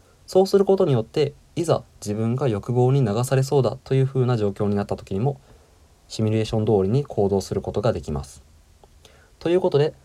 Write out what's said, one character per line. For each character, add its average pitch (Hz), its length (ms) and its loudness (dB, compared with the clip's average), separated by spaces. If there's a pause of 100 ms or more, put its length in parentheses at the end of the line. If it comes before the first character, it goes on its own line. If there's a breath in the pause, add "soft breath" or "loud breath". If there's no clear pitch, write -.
(260 soft breath)
そ 185 160 2
う 190 40 2
す 196 120 2
る 196 80 2
こ 190 100 4
と 190 80 2
に 151 80 2
よ 117 80 2
っ 110 40 -6
て、 139 280 -2 (240)
い 170 80 -4
ざ - 180 0 (180)
自 104 140 -6
分 113 220 -2
が 143 100 -2
欲 107 260 -2
望 127 200 2
に 139 120 2
流 110 200 0
さ 131 120 0
れ 135 60 2
そ 139 180 2
う - 20 2
だ 113 220 -2
と 135 100 -2
い 135 80 4
う 131 40 2
ふ 131 120 -4
う 123 80 2
な 123 100 0
状 104 140 0
況 101 180 -2
に 101 60 0
な 101 100 0
っ - 20 -6
た 95 100 -6
時 - 180 -10
に 95 60 -2
も、 135 200 -2 (680 soft breath)
シ - 140 -6
ミ 110 80 2
ュ 110 40 0
レ 110 80 0
ー - 20 -2
シ - 100 -6
ョ 110 60 0
ン 107 60 0
通 104 180 4
り 95 40 0
に 135 160 0
行 101 240 -2
動 98 120 0
す - 140 -8
る 98 80 -4
こ 92 100 -8
と 104 80 -4
が 110 120 0
で 92 100 -8
き 78 100 -8
ま 71 120 -6
す。 - 180 -20 (1000 soft breath)
と 165 100 -4
い 175 60 4
う 185 40 2
こ 180 100 0
と 143 80 2
で、 151 140 2 (120)